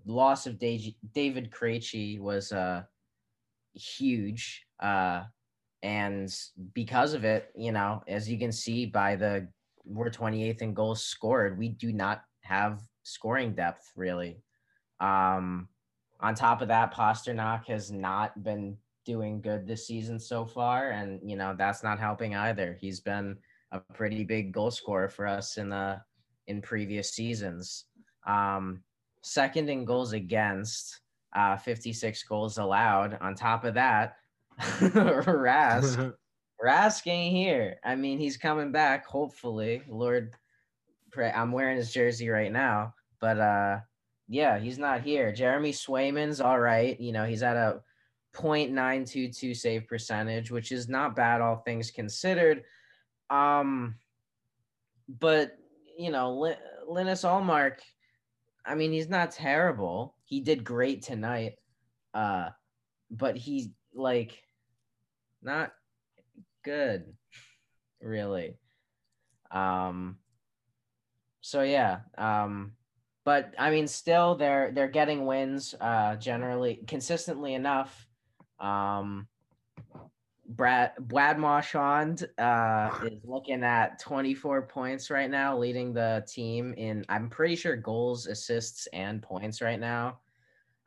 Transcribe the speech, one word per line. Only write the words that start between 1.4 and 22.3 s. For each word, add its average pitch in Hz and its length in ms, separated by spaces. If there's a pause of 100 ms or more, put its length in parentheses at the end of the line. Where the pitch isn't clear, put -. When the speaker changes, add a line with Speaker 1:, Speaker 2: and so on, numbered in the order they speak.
Speaker 1:
Krejci 113 720
was, 101 320
uh, 90 300 (920)
huge. 113 920 (140)
Uh, 92 440 (580)
and 98 520 (400)
because 127 400
of 120 100
it, 107 320
you 113 160
know, 104 340
as 104 220
you 117 100
can 117 140
see 117 340
by 101 300
the, 98 320 (360)
we're 113 260
twenty-eighth 113 520
in 107 120
goals 110 280
scored, 110 560
we 113 120
do 113 220
not 101 300 (180)
have 104 420 (200)
scoring 117 520
depth, 85 420
really. 87 420 (640)
Um, 92 680 (520)
on 110 140
top 117 280
of 110 60
that, 113 260
Pasternak 113 720
has 104 240
not 98 540
been 101 320 (280)
doing 107 360
good 104 260
this 113 220
season 113 320
so 113 260
far, 123 440
and, 101 280 (100)
you 104 80
know, 95 220
that's 98 240
not 107 160
helping 107 380